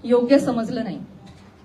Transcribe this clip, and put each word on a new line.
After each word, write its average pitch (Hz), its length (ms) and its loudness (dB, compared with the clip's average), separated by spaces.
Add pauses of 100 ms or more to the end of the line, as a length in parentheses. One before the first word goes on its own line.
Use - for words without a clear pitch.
योग्य 240 360 4
समजलं 233 440 -4
नाही. - 160 -10 (640)